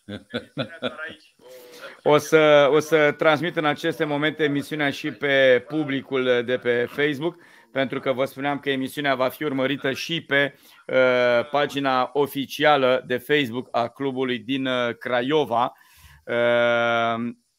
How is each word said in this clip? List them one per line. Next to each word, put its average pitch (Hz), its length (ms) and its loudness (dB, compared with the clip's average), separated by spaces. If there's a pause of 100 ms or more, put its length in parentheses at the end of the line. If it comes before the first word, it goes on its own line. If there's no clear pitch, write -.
(2000)
O 147 140 4
să, 147 560 6
o 151 60 4
să 151 340 2
transmit 156 440 0
în 160 80 -2
aceste 156 400 -2
momente 151 380 -2
emisiunea 143 480 -2
și 147 200 -8
pe 135 580 4
publicul 135 760 -2
de 123 120 -2
pe 120 340 -2
Facebook, 147 460 -2 (360)
pentru 135 280 -4
că 139 120 -2
vă 123 120 -2
spuneam 139 340 -4
că 143 120 -4
emisiunea 135 440 -4
va 127 140 0
fi 151 160 -8
urmărită 135 480 -2
și 156 320 -6
pe, 139 300 0 (320)
uh, 123 640 2
pagina 139 600 0
oficială 139 960 0
de 123 100 -2
Facebook 123 540 -2
a 117 180 -2
clubului 127 500 -4
din, 131 280 -6
uh, 123 320 -2
Craiova. 123 720 0 (520)
Uh, 117 1000 0 (340)